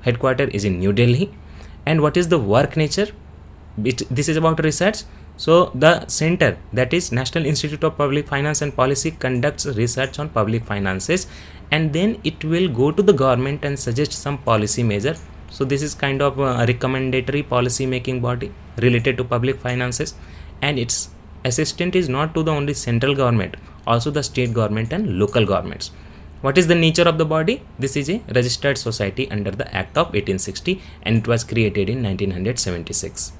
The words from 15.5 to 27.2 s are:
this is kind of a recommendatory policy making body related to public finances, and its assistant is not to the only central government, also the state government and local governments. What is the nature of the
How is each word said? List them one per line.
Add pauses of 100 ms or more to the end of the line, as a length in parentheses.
this
is
kind
of
a
recommendatory
policy
making
body (260)
related
to
public
finances, (480)
and
its (360)
assistant
is
not
to
the
only
central
government, (280)
also
the
state
government
and
local
governments. (500)
What
is
the
nature
of
the